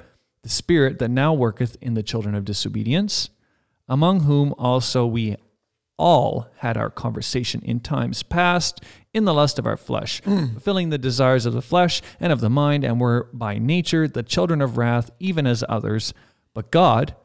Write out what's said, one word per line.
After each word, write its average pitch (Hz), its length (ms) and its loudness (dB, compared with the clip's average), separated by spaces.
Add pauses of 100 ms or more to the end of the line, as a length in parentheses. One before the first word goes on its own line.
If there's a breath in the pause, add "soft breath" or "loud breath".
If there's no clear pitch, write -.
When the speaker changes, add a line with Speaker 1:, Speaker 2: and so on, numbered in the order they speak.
(420 soft breath)
Speaker 1:
the - 60 -14
spirit 135 500 2
that 123 120 -2
now 135 220 2
worketh 123 480 -2
in 120 140 -4
the 110 80 -2
children 104 320 -4
of 104 100 -2
disobedience, 110 880 -2 (580)
among 165 360 2
whom 143 340 4
also 123 480 0
we 113 300 -2 (640)
all 139 580 2
had 117 200 -2
our 110 140 -2
conversation - 720 -6
in 120 160 -2
times 123 460 -4
past, 175 560 0 (340 loud breath)
in 220 100 2
the 180 100 4
lust 147 220 2
of 113 100 -2
our 107 100 -2
flesh, - 460 -6
Speaker 2:
Mm. 175 300 0
Speaker 1:
fulfilling 180 380 -2
the 151 80 -2
desires 127 480 2
of 117 60 0
the 120 100 -2
flesh 175 400 2 (160 loud breath)
and 170 140 0
of 131 80 0
the 101 100 2
mind, 143 320 2
and 120 180 0
were 120 320 0
by 104 260 -6
nature 160 500 0
the 123 160 -6
children 170 360 0
of 123 160 -2
wrath, 120 340 0 (100)
even 170 260 0
as 117 220 0
others. 107 440 -4 (420 soft breath)
But - 180 -10
God, 151 420 4 (100)